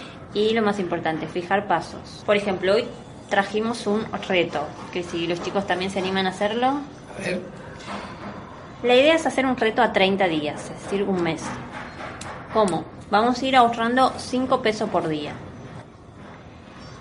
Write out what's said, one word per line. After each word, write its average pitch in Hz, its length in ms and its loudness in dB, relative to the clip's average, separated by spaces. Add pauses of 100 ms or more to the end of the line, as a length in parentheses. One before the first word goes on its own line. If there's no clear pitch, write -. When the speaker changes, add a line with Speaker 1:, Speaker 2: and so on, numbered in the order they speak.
(320)
Speaker 1:
Y 214 220 2
lo 226 80 4
más 208 160 2
importante, 165 480 -2
fijar 196 420 0
pasos. - 560 -2
Por 208 140 4
ejemplo, 190 380 2
hoy 233 100 4 (440)
trajimos 214 580 0
un 214 180 2 (220)
reto, 170 340 2 (320)
que 180 80 -2
si 170 240 -4
los 175 160 -2
chicos 190 240 -2
también 180 240 0
se 196 80 -6
animan 190 300 0
a - 20 2
hacerlo. 208 380 0
Speaker 2:
A - 520 -4
ver. - 220 -4 (1400)
Speaker 1:
La 240 120 6
idea 294 200 8
es 320 100 2
hacer 262 220 2
un 254 100 0
reto 220 240 2
a 226 100 4
treinta 190 360 4
días, 147 420 -2
es - 140 -12
decir, 202 200 -2
un 190 200 0
mes. 160 180 -2 (1120)
¿Cómo? 180 320 2 (240)
Vamos 233 320 4
a 277 60 0
ir 262 80 4
ahorrando 233 600 6
cinco 254 440 0
pesos 214 300 2
por 170 160 2
día. 147 260 -4 (1700)